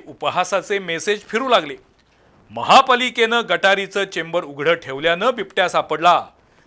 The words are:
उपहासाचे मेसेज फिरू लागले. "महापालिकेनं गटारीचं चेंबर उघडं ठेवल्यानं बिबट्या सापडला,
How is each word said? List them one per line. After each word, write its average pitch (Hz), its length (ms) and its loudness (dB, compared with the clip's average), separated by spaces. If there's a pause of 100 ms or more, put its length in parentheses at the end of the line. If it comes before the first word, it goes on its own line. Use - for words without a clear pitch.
उपहासाचे 175 720 -4
मेसेज 190 420 -4
फिरू 240 280 -4
लागले. 160 260 2 (720)
"महापालिकेनं 233 1000 2
गटारीचं 196 560 0
चेंबर 170 380 -4
उघडं 147 300 0
ठेवल्यानं 165 600 -2
बिबट्या 196 360 -2
सापडला, 156 560 2 (420)